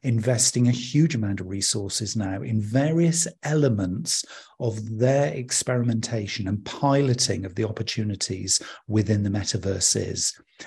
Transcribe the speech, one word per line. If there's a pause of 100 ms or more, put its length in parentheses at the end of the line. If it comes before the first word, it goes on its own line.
investing
a
huge
amount
of
resources
now
in
various (140)
elements (360)
of
their
experimentation
and
piloting
of
the
opportunities (260)
within
the
metaverses. (280)